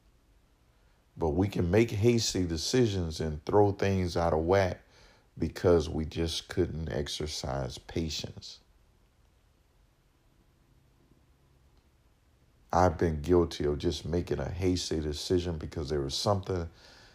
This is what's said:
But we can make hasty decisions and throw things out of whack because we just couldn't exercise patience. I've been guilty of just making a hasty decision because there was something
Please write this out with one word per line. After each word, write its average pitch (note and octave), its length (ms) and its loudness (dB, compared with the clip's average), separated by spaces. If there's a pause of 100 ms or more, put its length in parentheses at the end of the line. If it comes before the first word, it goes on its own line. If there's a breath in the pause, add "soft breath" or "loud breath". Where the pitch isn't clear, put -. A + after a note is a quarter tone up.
(1160)
But D#2+ 140 0
we F#2 180 2
can F2+ 220 0
make - 200 4
hasty A2 540 2
decisions F2 760 0
and D#2 260 -4
throw G2+ 260 4
things F#2 460 0
out E2+ 160 2
of D#2 60 2
whack F#2 420 2 (560 soft breath)
because E2 500 2
we D#2+ 160 -2
just E2 440 -4
couldn't D#2+ 420 -4
exercise C2+ 880 -6
patience. - 800 -8 (4000)
I've F2 260 4
been D#2+ 220 0
guilty E2 440 2
of D2 140 0
just D#2+ 260 -2
making D#2+ 340 -2
a D2 100 -4
hasty E2+ 520 0
decision E2 560 -2
because D2+ 320 -8
there D2 120 -2
was C2+ 140 -4
something F#2+ 540 -2 (460 loud breath)